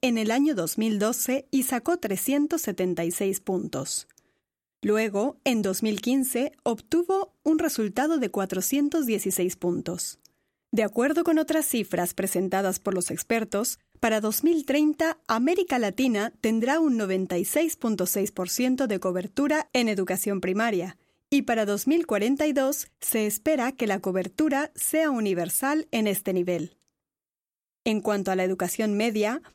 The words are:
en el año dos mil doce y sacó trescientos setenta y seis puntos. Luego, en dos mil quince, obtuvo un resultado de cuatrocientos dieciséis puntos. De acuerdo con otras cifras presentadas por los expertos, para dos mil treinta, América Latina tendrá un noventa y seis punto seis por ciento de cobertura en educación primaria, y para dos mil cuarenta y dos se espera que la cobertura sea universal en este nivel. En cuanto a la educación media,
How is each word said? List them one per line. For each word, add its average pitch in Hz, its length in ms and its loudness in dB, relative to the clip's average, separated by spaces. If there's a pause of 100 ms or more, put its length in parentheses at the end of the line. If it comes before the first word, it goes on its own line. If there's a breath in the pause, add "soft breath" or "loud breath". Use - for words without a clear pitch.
en 247 160 2
el 220 140 0
año 285 240 2
dos 165 240 -2
mil 214 200 0
doce 247 520 0
y 269 140 2
sacó 339 340 0
trescientos 285 640 0
setenta 180 420 -2
y 165 60 -2
seis 196 300 -2
puntos. 160 680 -4 (720 soft breath)
Luego, 214 640 0
en 233 180 2
dos 190 200 -2
mil 214 180 0
quince, 262 520 0 (120)
obtuvo 349 680 -2 (100)
un 311 160 4
resultado 262 580 0
de 226 120 -2
cuatrocientos 262 760 0
dieciséis 196 480 -2
puntos. 175 640 -4 (540 soft breath)
De 220 100 2
acuerdo 269 400 2
con 330 160 4
otras 311 280 2
cifras 180 480 -2
presentadas 190 640 -2
por 190 140 -2
los 180 160 -2
expertos, 220 680 -2 (220)
para 220 200 2
dos 214 220 -2
mil 320 220 2
treinta, 302 540 2 (100)
América 269 500 2
Latina 220 600 0
tendrá 233 400 2
un 285 160 4
noventa 190 420 0
y 170 60 0
seis 320 320 0
punto 196 300 0
seis 208 260 -2
por 180 160 -4
ciento 254 400 0
de 196 100 -2
cobertura 262 760 -2
en 240 160 2
educación 190 520 -2
primaria, 185 560 -2 (340)
y 277 120 4
para 226 220 0
dos 202 220 -2
mil 330 200 2
cuarenta 254 420 0
y 285 40 2
dos 277 360 0 (120)
se 214 260 -2
espera 254 440 0
que 247 160 -4
la 196 140 0
cobertura 269 760 0
sea 311 360 0
universal 220 840 0
en 214 160 2
este 196 240 -2
nivel. 180 440 -2 (1080)
En 214 160 0
cuanto 202 300 0
a 185 60 2
la 185 80 2
educación 190 520 0
media, 220 460 0 (120 loud breath)